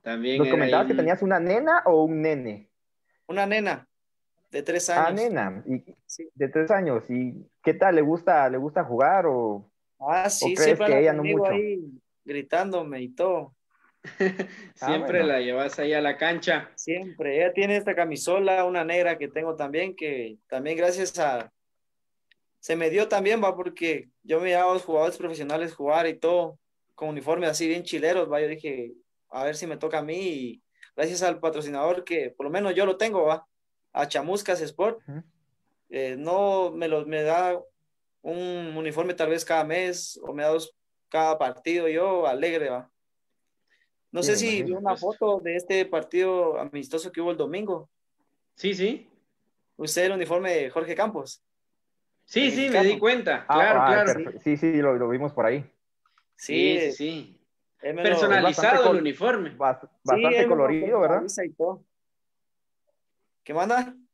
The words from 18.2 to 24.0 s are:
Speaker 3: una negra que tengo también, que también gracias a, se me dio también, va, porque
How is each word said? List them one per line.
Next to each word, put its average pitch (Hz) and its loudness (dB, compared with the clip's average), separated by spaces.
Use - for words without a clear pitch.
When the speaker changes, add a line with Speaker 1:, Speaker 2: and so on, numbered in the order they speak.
Speaker 3:
una 180 0
negra 175 2
que 143 -8
tengo 160 -4
también, 160 -4
que 123 -8
también 139 -4
gracias 180 -2
a, 127 -2
se 165 -4
me 165 0
dio 208 2
también, 202 2
va, 185 0
porque 170 -6